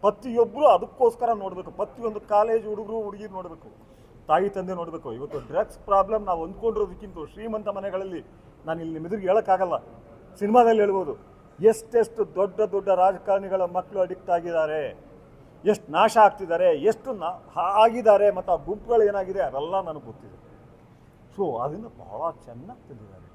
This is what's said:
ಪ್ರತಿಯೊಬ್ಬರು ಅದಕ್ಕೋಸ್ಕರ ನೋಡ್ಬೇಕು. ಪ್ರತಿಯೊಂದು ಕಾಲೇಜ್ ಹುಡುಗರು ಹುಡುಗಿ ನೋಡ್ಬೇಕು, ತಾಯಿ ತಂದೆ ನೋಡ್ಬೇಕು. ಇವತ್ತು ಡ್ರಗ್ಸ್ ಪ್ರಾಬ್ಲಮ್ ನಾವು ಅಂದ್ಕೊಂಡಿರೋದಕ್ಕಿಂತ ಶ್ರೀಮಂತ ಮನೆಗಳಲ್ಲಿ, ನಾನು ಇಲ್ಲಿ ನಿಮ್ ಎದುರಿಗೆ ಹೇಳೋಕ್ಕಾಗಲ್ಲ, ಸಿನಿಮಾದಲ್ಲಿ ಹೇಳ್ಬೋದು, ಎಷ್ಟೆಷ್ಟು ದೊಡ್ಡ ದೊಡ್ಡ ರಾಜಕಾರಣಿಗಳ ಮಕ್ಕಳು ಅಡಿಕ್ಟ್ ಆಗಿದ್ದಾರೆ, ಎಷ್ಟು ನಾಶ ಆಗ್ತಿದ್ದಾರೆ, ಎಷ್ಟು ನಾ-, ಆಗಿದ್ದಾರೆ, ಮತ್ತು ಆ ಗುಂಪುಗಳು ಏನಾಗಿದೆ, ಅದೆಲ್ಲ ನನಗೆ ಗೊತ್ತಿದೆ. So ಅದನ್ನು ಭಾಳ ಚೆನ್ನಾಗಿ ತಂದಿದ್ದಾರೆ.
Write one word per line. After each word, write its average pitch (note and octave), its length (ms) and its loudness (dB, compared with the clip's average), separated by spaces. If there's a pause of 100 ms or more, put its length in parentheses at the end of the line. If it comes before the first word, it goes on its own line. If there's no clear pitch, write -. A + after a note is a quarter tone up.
ಪ್ರತಿಯೊಬ್ಬರು A#3 640 2
ಅದಕ್ಕೋಸ್ಕರ A#3 640 2
ನೋಡ್ಬೇಕು. F#3 380 -8
ಪ್ರತಿಯೊಂದು G#3+ 480 -8
ಕಾಲೇಜ್ G#3+ 480 2
ಹುಡುಗರು G#3+ 360 -6
ಹುಡುಗಿ G#3 240 -12
ನೋಡ್ಬೇಕು, F3+ 420 -14 (580)
ತಾಯಿ F3+ 220 4
ತಂದೆ F#3 240 -6
ನೋಡ್ಬೇಕು. E3 400 -8
ಇವತ್ತು C#3 260 -10
ಡ್ರಗ್ಸ್ D#3 380 -6
ಪ್ರಾಬ್ಲಮ್ G3+ 480 2
ನಾವು E3+ 180 -2
ಅಂದ್ಕೊಂಡಿರೋದಕ್ಕಿಂತ G3+ 720 -6 (180)
ಶ್ರೀಮಂತ G#3+ 340 -8
ಮನೆಗಳಲ್ಲಿ, F#3+ 580 -8 (400)
ನಾನು E3 140 -6
ಇಲ್ಲಿ E3 140 -8
ನಿಮ್ D#3+ 140 -10
ಎದುರಿಗೆ F#3+ 200 -6
ಹೇಳೋಕ್ಕಾಗಲ್ಲ, F#3 500 2 (640)
ಸಿನಿಮಾದಲ್ಲಿ A3+ 420 6
ಹೇಳ್ಬೋದು, F#3+ 340 0 (460)
ಎಷ್ಟೆಷ್ಟು A3 720 2
ದೊಡ್ಡ G3 260 -2
ದೊಡ್ಡ G3 280 -2
ರಾಜಕಾರಣಿಗಳ F#3+ 720 2
ಮಕ್ಕಳು F3+ 380 -4
ಅಡಿಕ್ಟ್ F3+ 300 -4
ಆಗಿದ್ದಾರೆ, D#3 680 -2 (680)
ಎಷ್ಟು G3+ 260 -2
ನಾಶ G#3 260 4
ಆಗ್ತಿದ್ದಾರೆ, F3+ 600 4
ಎಷ್ಟು A3 360 -2
ನಾ-, F3 460 -8
ಆಗಿದ್ದಾರೆ, G#3 720 4
ಮತ್ತು F#3 200 -4
ಆ E3+ 40 4
ಗುಂಪುಗಳು G#3+ 480 0
ಏನಾಗಿದೆ, G3 380 -2
ಅದೆಲ್ಲ D#3 400 -4
ನನಗೆ D#3 240 -12
ಗೊತ್ತಿದೆ. G#2+ 420 -20 (880)
So D#3 200 -2
ಅದನ್ನು D#3 320 -8
ಭಾಳ A2 420 -10 (140)
ಚೆನ್ನಾಗಿ C3 440 -20
ತಂದಿದ್ದಾರೆ. G2 460 -20